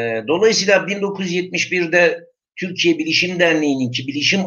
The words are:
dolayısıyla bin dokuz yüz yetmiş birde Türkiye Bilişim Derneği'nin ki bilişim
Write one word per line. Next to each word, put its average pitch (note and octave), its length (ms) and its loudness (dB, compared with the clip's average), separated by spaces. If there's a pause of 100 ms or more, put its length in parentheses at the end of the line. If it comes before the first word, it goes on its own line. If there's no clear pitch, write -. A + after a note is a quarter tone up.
(280)
dolayısıyla G3 600 2
bin G3+ 140 -4
dokuz G3 240 -4
yüz E3+ 80 -4
yetmiş F3+ 380 -4
birde F3 480 2 (360)
Türkiye F3 420 0
Bilişim D#3+ 420 -2
Derneği'nin D3 520 2
ki B2 160 -6
bilişim D3 400 0